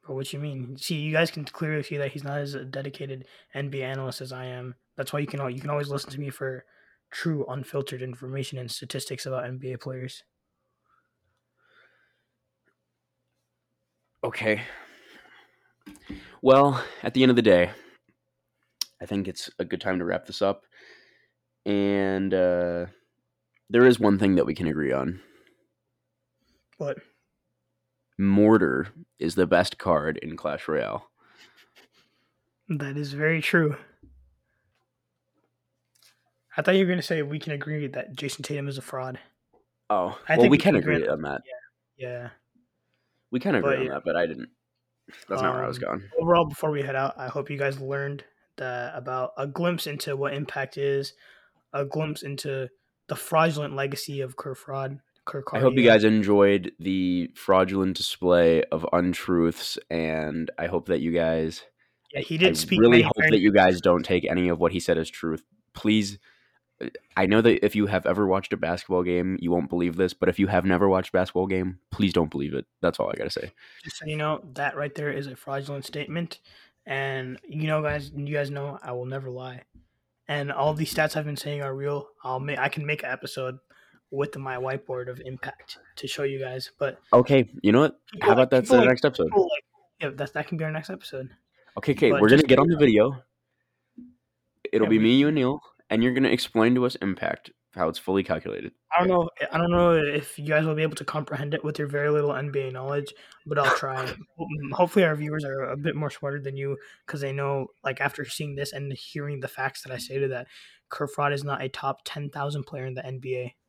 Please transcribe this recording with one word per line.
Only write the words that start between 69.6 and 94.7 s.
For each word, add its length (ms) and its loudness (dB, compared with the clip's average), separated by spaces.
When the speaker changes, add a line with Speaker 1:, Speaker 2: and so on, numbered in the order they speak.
Speaker 2:
believe 260 -2
this, 180 0
but 160 0
if 80 -2
you 100 2
have 180 2
never 220 4
watched 220 2
a 80 0
basketball 300 0
game, 320 -4
please 220 0
don't 180 2
believe 220 -4
it. 120 -6
That's 180 0
all 100 0
I 80 -6
gotta 140 -6
say. 200 -8
Speaker 1:
Just 140 -14
so 80 -14
you 120 -6
know, 240 -2
that 220 -4
right 180 -6
there 180 -6
is 160 -6
a 80 -14
fraudulent 500 -10
statement, 540 -8
and 640 -6
you 200 -6
know, 140 0
guys, 340 -4
you 180 -6
guys 180 -2
know 320 -10
I 80 -10
will 140 -8
never 240 -10
lie. 340 -14
And 220 -4
all 220 0
these 200 -4
stats 220 0
I've 100 -4
been 120 -8
saying 240 -8
are 120 -6
real. 360 -6
I'll 160 -4
ma-, 200 -6
I 100 0
can 160 -8
make 160 -4
an 80 -10
episode 500 -8
with 260 -4
my 200 -8
whiteboard 520 -6
of 160 -12
Impact 540 -14
to 120 -12
show 160 -6
you 160 -2
guys, 380 -8
but 220 -4
Speaker 2:
Okay, 380 8
you 80 6
know 80 10
what? 200 4
Speaker 1:
people 160 0
Speaker 2:
How 20 6
Speaker 1:
like, 80 8
Speaker 2:
about 140 6
that's 160 4
Speaker 1:
people 100 8
Speaker 2:
the 40 10
Speaker 1:
like, 80 8
Speaker 2:
next 160 4
episode? 220 2
Speaker 1:
people 160 4
like, 200 -4
yeah, 160 -4
that's, 180 -8
that 140 -6
can 100 -6
be 60 -4
our 80 -4
next 180 -8
episode. 400 -12
Speaker 2:
Okay, 160 0
okay, 180 6
Speaker 1:
But 100 6
Speaker 2:
we're 80 8
gonna 120 10
Speaker 1:
just 60 4
Speaker 2:
get 100 8
Speaker 1:
so 40 8
Speaker 2:
on 80 6
Speaker 1:
you 60 4
Speaker 2:
the 0 -
Speaker 1:
know. 100 6
Speaker 2:
video. 380 6